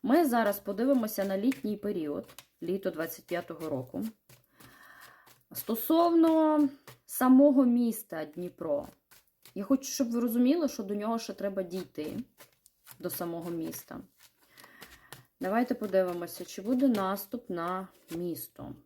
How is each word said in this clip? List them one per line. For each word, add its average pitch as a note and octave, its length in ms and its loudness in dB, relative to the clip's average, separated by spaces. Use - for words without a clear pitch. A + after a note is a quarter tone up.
Ми D4 240 4
зараз A3+ 340 2
подивимося A3 640 0
на G3 140 -2
літній G#3+ 380 -2
період, F3 500 -4
літо F#3 280 -2
двадцять D#3+ 360 -8
п'ятого D#3+ 420 -8
року. C#3 360 -6
Стосовно D#4+ 1160 4
самого C4 580 6
міста A#3 600 0
Дніпро, D#3+ 640 -6
я G3 100 -6
хочу, C4+ 280 0
щоб A#3 180 -2
ви A#3 100 -2
розуміли, B3 480 2
що - 140 -6
до G3+ 120 -6
нього A3 240 -2
ще A3 140 -8
треба G3 300 -4
дійти, E3+ 560 -8
до F3 120 -8
самого E3+ 400 -8
міста. D#3+ 500 -10
Давайте A3 340 0
подивимося, F3+ 680 -2
чи - 180 -12
буде B3+ 260 2
наступ G3+ 640 -2
на F#3 380 -4
місто. E3 640 -8